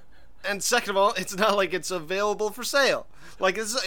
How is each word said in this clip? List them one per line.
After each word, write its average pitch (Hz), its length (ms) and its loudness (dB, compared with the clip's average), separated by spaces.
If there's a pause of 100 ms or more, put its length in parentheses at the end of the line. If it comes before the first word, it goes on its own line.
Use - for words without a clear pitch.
(460)
And 196 160 -4
second 233 280 2
of 196 80 -2
all, 196 160 6
it's 185 240 -6
not 202 180 4
like 185 180 2
it's 170 180 -4
available 190 580 -2
for 233 160 -8
sale. 226 420 4 (320)
Like, 190 180 2
it's, 220 300 -2